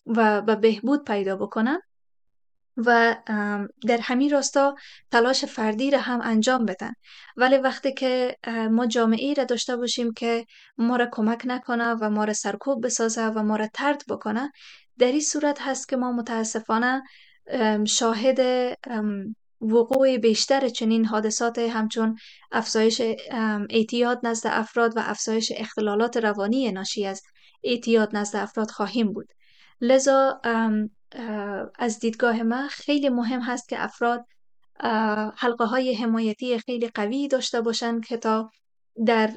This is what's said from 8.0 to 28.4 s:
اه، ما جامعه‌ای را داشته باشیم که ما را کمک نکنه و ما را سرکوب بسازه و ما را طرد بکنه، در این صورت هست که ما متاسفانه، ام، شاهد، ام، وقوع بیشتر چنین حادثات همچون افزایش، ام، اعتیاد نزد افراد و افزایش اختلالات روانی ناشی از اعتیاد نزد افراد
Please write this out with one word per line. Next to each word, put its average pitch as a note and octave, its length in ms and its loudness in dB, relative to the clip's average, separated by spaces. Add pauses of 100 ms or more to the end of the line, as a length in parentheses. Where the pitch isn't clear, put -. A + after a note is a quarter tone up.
اه، A3+ 240 -2
ما A3+ 180 2
جامعه‌ای A#3 480 2
را C#4 100 0
داشته B3 320 -2
باشیم A#3+ 360 -2
که A#3 340 -2 (320)
ما A#3+ 180 2
را A#3+ 160 2
کمک A#3 320 0
نکنه B3 460 -2 (100)
و G#3+ 100 0
ما G#3 140 2
را G#3+ 80 0
سرکوب A3+ 540 -4
بسازه A3+ 400 0
و A3 160 -2
ما G#3+ 140 2
را G#3+ 180 -2
طرد C#4+ 340 0
بکنه، A3+ 420 -4 (480)
در B3 140 6
این D4+ 80 2
صورت D4 420 -2
هست C4+ 260 -6
که C4+ 80 -2
ما B3 160 -2
متاسفانه، A#3 920 -2 (440)
ام، G#3+ 380 0
شاهد، A3+ 540 2 (460)
ام، G#3+ 500 -4 (260)
وقوع A#3+ 580 4
بیشتر A#3 500 2
چنین A3+ 360 2
حادثات A3 540 -2
همچون A3 580 -2 (360)
افزایش، A3 500 2 (280)
ام، G#3+ 400 -2
اعتیاد A#3+ 520 0
نزد A#3 280 -2
افراد A3+ 460 0
و A3+ 60 0
افزایش A3 540 -2
اختلالات A3 600 -2
روانی A3 560 0
ناشی G3 340 -4
از F#3+ 160 -8 (420)
اعتیاد A3+ 520 2
نزد G#3 200 -4
افراد G#3+ 340 -4